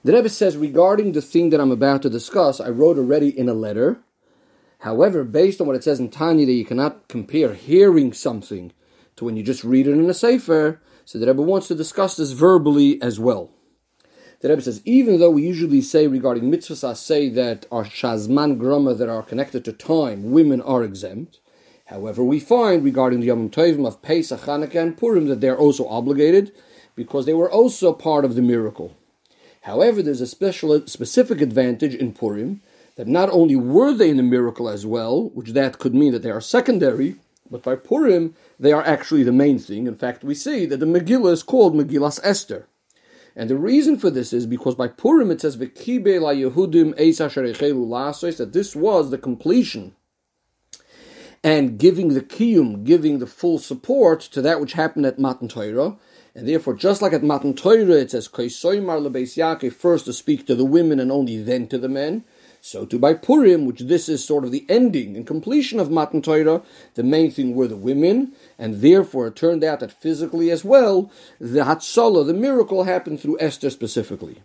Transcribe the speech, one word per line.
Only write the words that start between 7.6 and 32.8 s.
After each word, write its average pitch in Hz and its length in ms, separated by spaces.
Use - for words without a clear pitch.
something 101 600
to 117 100
when 113 100
you 110 60
just 127 220
read 131 240
it 143 60
in 165 140
a 180 60
sefer, 160 680
so - 140
the 113 80
Rebbe 135 160
wants 185 280
to 180 40
discuss 165 420
this 139 180
verbally 147 680
as 113 180
well. 113 300
The 131 80
Rebbe 147 120
says, 113 240
even 233 340
though 170 120
we 151 160
usually 160 340
say 151 240
regarding 127 380
mitzvahs 143 440
aseh 139 460
that 117 380
are 117 140
shazman 120 760
grama, 135 340
that 113 160
are 110 140
connected 127 420
to 110 80
time, 117 560
women 143 320
are 127 220
exempt. 98 560
However, 107 360
we 143 160
find 202 440
regarding 127 360
the 117 80
Yom 117 220
Tovim 151 360
of 110 160
Pesach, 160 380
Hanukkah, 147 420
and 165 160
Purim 202 300
that 123 140
they 131 80
are 127 80
also 143 300
obligated 143 640
because 127 300
they 156 80
were 170 180
also 202 400
part 151 320
of 120 120
the 123 60
miracle. 113 540
However, 190 400
there's 143 200
a 127 40
special, 156 600
specific 180 540
advantage 127 520
in 120 200
Purim 117 480